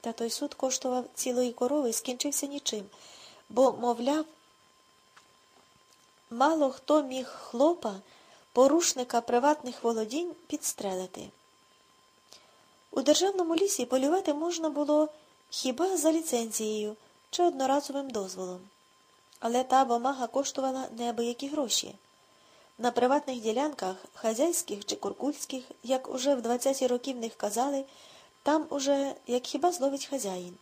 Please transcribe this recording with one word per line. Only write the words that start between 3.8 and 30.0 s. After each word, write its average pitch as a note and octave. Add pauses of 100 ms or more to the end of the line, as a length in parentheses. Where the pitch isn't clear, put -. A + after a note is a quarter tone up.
мало C#4
хто D4
міг B3+
хлопа, C#4 (580)
порушника C4
приватних B3
володінь, A#3 (120)
підстрелити. - (1600)
У C4
державному E4+
лісі E4+
полювати D4
можна D#4+
було D4 (420)
хіба D#4
за D#4+
ліцензією A3 (340)
чи -
одноразовим C#4
дозволом. F#3 (800)
Але A#3+
та C4
бумага A#3+
коштувала C4 (100)
неабиякі A#3+
гроші. C#4 (840)
На A#3+
приватних B3+
ділянках, G#3+ (180)
хазяйських A3+
чи G#3
куркульських, B3 (180)
як C4
уже C4
в A#3+
двадцяті B3+
роки B3
в B3
них A3+
казали, C4+ (580)
там D4+
уже C#4 (120)
як B3+
хіба E4+
зловить C#4